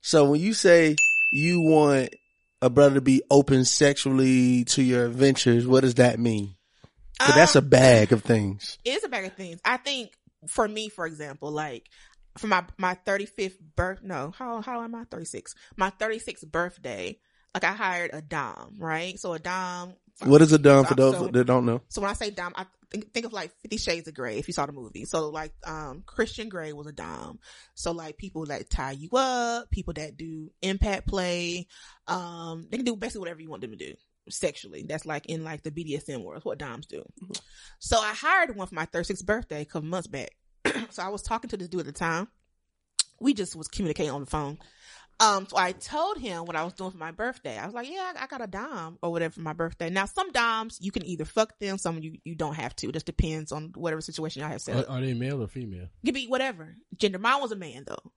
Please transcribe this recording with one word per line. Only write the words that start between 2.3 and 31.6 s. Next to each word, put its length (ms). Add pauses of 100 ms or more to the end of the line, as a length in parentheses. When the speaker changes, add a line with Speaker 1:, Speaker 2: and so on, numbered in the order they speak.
Speaker 1:
a 80
brother 260
to 60
be 280
open 360
sexually 960
to 180
your 240
adventures, 600
what 160
does 140
that 220
mean? 360 (680)
'Cause 160
that's 200
Speaker 2:
Um, 80
Speaker 1:
a 40
bag 440
of 120
things. 600
Speaker 2:
It 100
is 100
a 40
bag 180
of 80
things. 300
I 120
think 340 (380)
for 180
me, 220
for 180
example, 460
like, 360 (500)
for 100
my, 160 (140)
my 160
thirty-fifth 640 (180)
birth-, 260
no, 340
how, 260
how 200
am 140
I? 80
Thirty-six. 500 (220)
My 140
thirty-sixth 600
birthday, 680 (340)
like, 100
I 100
hired 400
a 80
dom, 560
right? 420
So 140
a 40
dom. 540 (300)
Speaker 1:
What 200
is 100
a 60
dom 260
for 60
Speaker 2:
So, 40
Speaker 1:
those 220
Speaker 2:
so, 120
Speaker 1:
that 160
don't 220
know? 240
Speaker 2:
so 100
when 100
I 40
say 160
dom, 260
I 80 (260)
think, 220
think 140
of, 80
like, 260
Fifty 160
Shades 320
of 60
Grey, 240
if 100
you 60
saw 120
the 60
movie. 320
So, 240
like, 240 (120)
um, 420
Christian 420
Grey 240
was 140
a 60
dom. 460 (360)
So, 180
like, 240
people 300
that 240
tie 220
you 200
up, 580
people 240
that 220
do 340 (120)
impact 440
play, 600 (400)